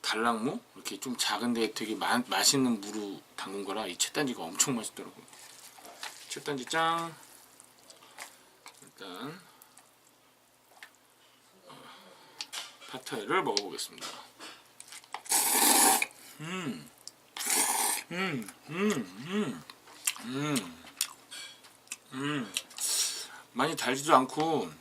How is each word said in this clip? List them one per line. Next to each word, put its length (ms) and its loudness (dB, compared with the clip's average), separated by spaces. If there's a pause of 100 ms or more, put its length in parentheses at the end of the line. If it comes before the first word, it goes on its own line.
달랑무? 580 2 (160)
이렇게 240 -8
좀 180 -4
작은데 560 2
되게 220 -2
마-, 320 2
맛있는 540 4
무로 380 -6 (160)
담근 300 -6
거라 220 -4
이 100 -6
찻단지가 460 -2
엄청 320 2
맛있더라고요. 500 -8 (1040)
찻단지 360 -4
짱! 500 2 (1700)
일단, 580 -12 (2250)
어, 160 -20 (1080)
팟타이를 500 -2
먹어보겠습니다. 680 -4 (2250)
음. 500 -6 (1200)
음, 360 -2 (220)
음, 220 2 (360)
음. 360 -2 (640)
음. 580 -2 (1300)
음. 400 -4 (1000)
많이 220 2
달지도 400 4
않고 640 4